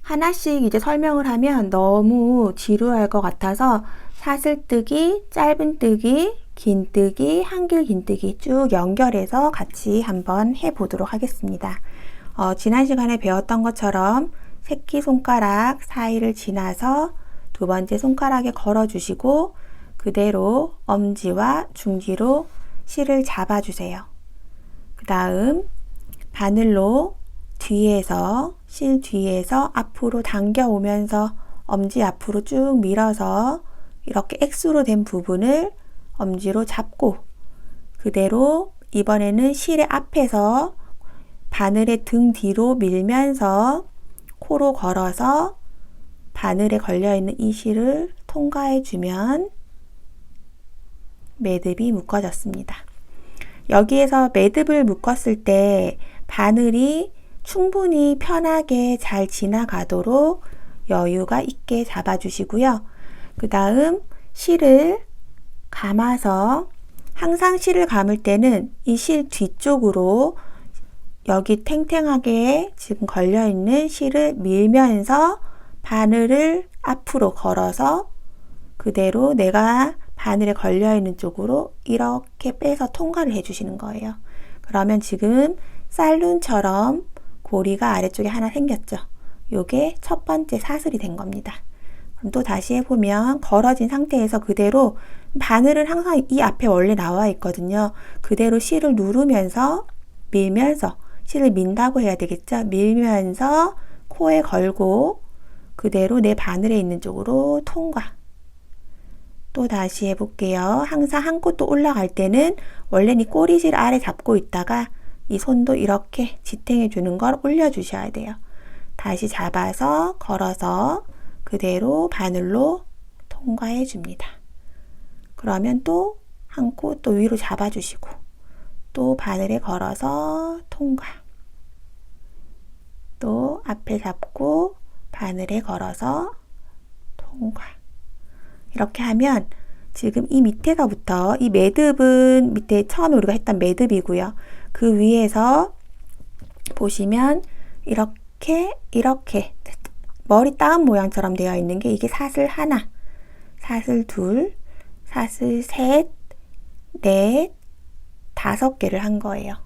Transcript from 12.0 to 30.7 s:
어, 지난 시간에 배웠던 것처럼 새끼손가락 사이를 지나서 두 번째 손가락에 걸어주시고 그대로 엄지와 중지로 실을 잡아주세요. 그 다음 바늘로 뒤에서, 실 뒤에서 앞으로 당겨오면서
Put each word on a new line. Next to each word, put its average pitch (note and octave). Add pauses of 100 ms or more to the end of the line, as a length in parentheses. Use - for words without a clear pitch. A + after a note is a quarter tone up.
어, F#3+
지난 A#3+
시간에 A#3+
배웠던 G3+
것처럼 A3 (320)
새끼손가락 B3+
사이를 A3+
지나서 A3+ (400)
두 -
번째 F#3+
손가락에 C4
걸어주시고 A3 (400)
그대로 G3+ (120)
엄지와 G3+
중지로 G#3+ (380)
실을 C4+
잡아주세요. F#3+ (880)
그 -
다음 G3 (600)
바늘로 G#3+ (420)
뒤에서, G#3 (120)
실 C4+
뒤에서 F#3+
앞으로 A#3
당겨오면서 G#3 (300)